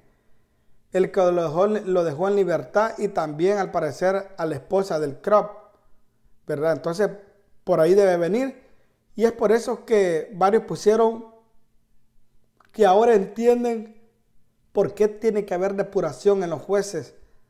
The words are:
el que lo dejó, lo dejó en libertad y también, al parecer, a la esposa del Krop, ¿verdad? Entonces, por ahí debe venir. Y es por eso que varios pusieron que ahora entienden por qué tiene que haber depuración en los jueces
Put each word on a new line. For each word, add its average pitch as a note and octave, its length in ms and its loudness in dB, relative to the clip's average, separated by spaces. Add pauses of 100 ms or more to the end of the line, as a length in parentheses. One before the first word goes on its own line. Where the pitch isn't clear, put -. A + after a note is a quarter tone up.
(920)
el F#3 220 0
que G3 80 0
lo F3 240 2
dejó, E3 240 0
lo F#3 340 -2
dejó E3 240 -4
en G3+ 80 0
libertad G3+ 640 -2
y G#3+ 80 -4
también, E3+ 520 -2
al F#3 120 -4
parecer, F3+ 680 -4
a E3+ 80 -6
la D#3 120 -4
esposa F#3 420 -2
del C#3+ 220 -6
Krop, G3+ 320 0 (960)
¿verdad? D3+ 240 -2
Entonces, E3+ 380 -4 (520)
por E3+ 180 0
ahí D#3+ 120 4
debe G3 240 4
venir. A3 460 -2 (520)
Y G#3 120 0
es A3+ 60 2
por A3+ 200 0
eso A3+ 320 -2
que F#3 480 0
varios G3+ 300 2
pusieron A3 640 0 (1500)
que G#3+ 140 2
ahora G#3+ 280 6
entienden A#3 840 0 (720)
por G3 220 0
qué G#3+ 120 2
tiene G#3 380 -2
que G#3 80 -8
haber F#3 220 -2
depuración G3 680 0
en E3+ 60 -4
los D#3 140 -6
jueces F#3+ 520 -4 (360)